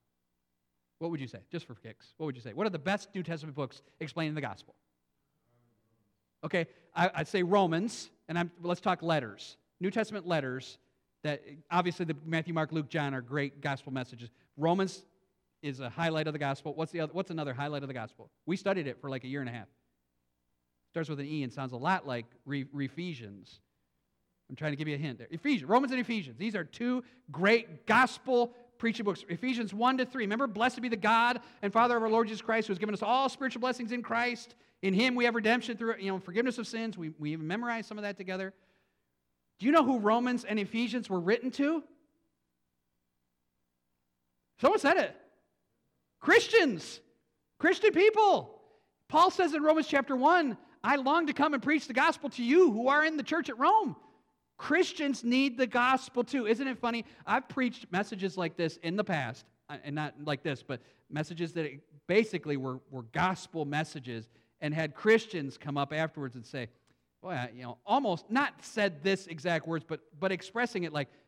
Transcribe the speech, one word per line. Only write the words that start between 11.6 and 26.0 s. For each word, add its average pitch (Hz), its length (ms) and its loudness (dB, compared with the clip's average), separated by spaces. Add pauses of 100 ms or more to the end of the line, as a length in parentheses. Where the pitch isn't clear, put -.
obviously, 175 360 0
the 156 180 -2
Matthew, 160 300 -2
Mark, 156 180 0
Luke, 151 160 -2
John 147 240 -2
are 131 80 -4
great 139 400 -6
gospel 135 320 -4
messages. 123 380 -10 (260)
Romans 180 480 0 (580)
is 135 180 -8
a 123 100 -8
highlight 160 360 0
of 151 60 -4
the 156 60 -6
gospel. 143 360 -4
What's 156 180 -4
the 170 80 -4
other, 151 120 -4
what's 185 180 -6
another 151 220 -4
highlight 143 300 -6
of 139 60 -10
the 135 60 -10
gospel? 113 360 -12 (160)
We 175 100 0
studied 190 300 0
it 123 160 -6
for, 139 80 -8
like, 127 140 -6
a 127 40 -10
year 143 120 -6
and 123 100 -6
a - 20 -12
half. 113 160 -14 (1200)
Starts 160 180 -6
with 143 100 -6
an 143 60 -8
E 151 160 -4
and 123 100 -6
sounds 131 200 -8
a 127 40 -10
lot 165 300 -2
like 120 180 -6 (220)
Re-, 139 280 -6
Ephesians. 131 880 -10 (880)
I'm 135 80 -14
trying 151 160 -4
to 139 40 -4
give 151 120 -6
you 147 60 -2
a 143 40 -6
hint 135 200 -6
there. 113 120 -16
Ephesians, 170 380 -2
Romans 254 240 4
and 254 80 -2